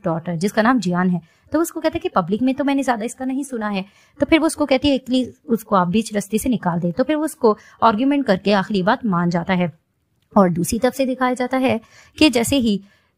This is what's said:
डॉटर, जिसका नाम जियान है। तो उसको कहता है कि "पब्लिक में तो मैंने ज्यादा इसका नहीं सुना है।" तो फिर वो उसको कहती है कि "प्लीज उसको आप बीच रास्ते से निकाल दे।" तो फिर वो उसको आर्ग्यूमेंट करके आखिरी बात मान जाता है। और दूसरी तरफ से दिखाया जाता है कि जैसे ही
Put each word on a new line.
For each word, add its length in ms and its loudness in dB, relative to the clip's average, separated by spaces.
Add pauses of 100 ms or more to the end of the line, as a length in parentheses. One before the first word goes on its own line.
डॉटर, 320 -4
जिसका 260 0
नाम 180 2
जियान 300 0
है। 100 -2 (320)
तो 80 0
उसको 200 -4
कहता 140 -2
है 60 -6
कि 80 -4
"पब्लिक 340 -2
में 120 2
तो 100 -4
मैंने 180 0
ज्यादा 220 -2
इसका 200 -8
नहीं 200 -4
सुना 240 -6
है।" 160 -4 (360)
तो 60 0
फिर 140 4
वो 60 2
उसको 200 -2
कहती 220 2
है 100 2
कि 80 -16
"प्लीज 280 -2 (140)
उसको 280 0
आप 120 2
बीच 260 -2
रास्ते 240 -2
से 100 -4
निकाल 320 -2
दे।" 120 -2
तो 120 -2
फिर 120 0
वो 80 -2
उसको 320 0 (260)
आर्ग्यूमेंट 440 2
करके 260 2
आखिरी 300 0
बात 220 0
मान 260 0
जाता 240 -2
है। 180 0 (640)
और 140 6
दूसरी 280 -2
तरफ 160 0
से 120 -2
दिखाया 280 -2
जाता 220 -2
है 240 0 (380)
कि 120 6
जैसे 260 0
ही 240 0 (380)